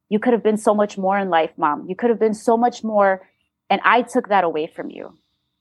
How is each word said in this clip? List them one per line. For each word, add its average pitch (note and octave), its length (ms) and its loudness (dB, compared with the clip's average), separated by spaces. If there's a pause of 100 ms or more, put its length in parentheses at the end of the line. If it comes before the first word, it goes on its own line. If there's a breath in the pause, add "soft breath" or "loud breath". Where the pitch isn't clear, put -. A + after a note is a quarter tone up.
you G#3+ 100 0
could A#3 140 0
have A3 100 0
been G#3+ 140 2
so G#3+ 160 2
much G#3 240 -2
more F#3+ 200 0
in G3 120 -2
life, E3 280 0
Mom. D3 300 -2
You F#3 80 -8
could A#3+ 140 0
have A3 100 0
been A3 140 0
so A3+ 240 0
much A#3+ 260 -2
more. G3+ 420 0 (440 soft breath)
And G3 140 0
I A3+ 180 4
took B3 280 -4
that G3 140 2
away D#3+ 240 -2
from - 220 -12
you," - 280 -16 (440)